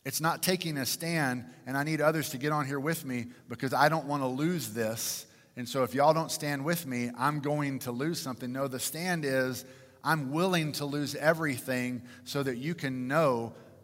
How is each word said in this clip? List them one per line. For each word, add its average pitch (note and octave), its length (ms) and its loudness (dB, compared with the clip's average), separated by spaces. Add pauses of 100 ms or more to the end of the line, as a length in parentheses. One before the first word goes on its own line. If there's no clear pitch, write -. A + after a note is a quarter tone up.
It's C3+ 160 -4
not D#3 220 0
taking E3+ 360 0
a C3 80 0
stand, D3 580 0 (220)
and C3 100 -4
I C#3 80 2
need D#3 160 0
others D3+ 300 4
to C3 80 -6
get D3 140 0
on D3+ 140 0
here C#3 140 -2
with D#3 240 -2
me B2 220 -4 (220)
because A#2+ 260 -4
I C#3 140 8
don't D#3 180 2
wanna C#3 220 0
lose C3+ 440 -2
this. A2+ 540 -4 (300)
And B2 120 -6
so C3+ 140 2
if A#2 120 0
y'all C#3+ 200 8
don't D#3 160 0
stand C#3+ 340 -4
with E3 220 0
me, A#2+ 320 -2
I'm D3 220 2
going D3 400 -2
to B2 120 -6
lose D3 260 -2
something. B2+ 320 -6
No, C3+ 160 -2
the B2+ 140 -4
stand E3 460 -2
is C3 380 0 (380)
I'm D3 280 2
willing E3 420 2
to C#3+ 140 -4
lose C#3+ 280 -2
everything C3 880 2 (220)
so C#3+ 180 -2
that C3 140 0
you D3 180 -2
can B2+ 340 -4
know C3 440 2 (320)